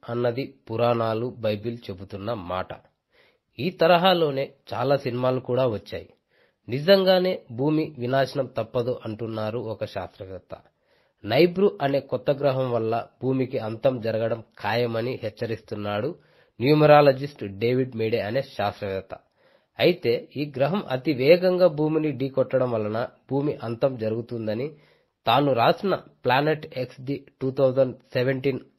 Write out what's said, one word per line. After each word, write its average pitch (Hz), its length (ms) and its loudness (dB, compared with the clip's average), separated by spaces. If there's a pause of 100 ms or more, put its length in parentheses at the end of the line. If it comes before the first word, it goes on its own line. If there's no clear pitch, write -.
అన్నది 120 460 -4 (160)
పురాణాలు, 113 680 0
బైబిల్ 110 400 -4
చెబుతున్న 98 540 -10
మాట. 92 360 -6 (880)
ఈ 151 120 -2
తరహాలోనే 170 800 2 (240)
చాలా 131 220 0
సినిమాలు 127 440 -2
కూడా 127 260 0
వచ్చాయి. 98 420 -6 (600)
నిజంగానే 185 720 4 (140)
భూమి 151 460 0
వినాశనం 131 480 0
తప్పదు 120 580 -4
అంటున్నారు 110 540 -6
ఒక 110 260 -8
శాస్త్రవేత్త. 95 720 -12 (680)
నైబ్రు 175 580 0
అనే 139 180 0
కొత్త - 300 -6
గ్రహం 131 420 -2
వల్ల 113 340 -2 (160)
భూమికి 131 360 -2
అంతం 113 420 -2
జరగడం 113 400 -2 (200)
ఖాయమని 113 600 -2
హెచ్చరిస్తున్నాడు 104 840 -6 (520)
న్యూమరాలజిస్ట్ 143 840 6 (140)
డేవిడ్ 123 380 0
మేడే 113 240 0
అనే 113 220 -2
శాస్త్రవేత్త. 101 720 -6 (640)
అయితే 127 580 2
ఈ 147 200 -6
గ్రహం 147 340 0
అతి 131 220 -2
వేగంగా 175 540 4
భూమిని 156 460 2
ఢీకొట్టడం 127 580 0
వలన 110 380 -2 (220)
భూమి 143 320 -2
అంతం 120 340 -2
జరుగుతుందని 113 720 -4 (560)
తాను 135 260 4
రాసిన 151 420 2
ప్లానెట్ 147 720 0 (100)
ఎక్స్ 127 240 -8
ది 139 260 -8 (140)
టూ 135 100 -2
థౌజండ్ 131 460 2 (160)
సెవెంటీన్ 131 480 0 (180)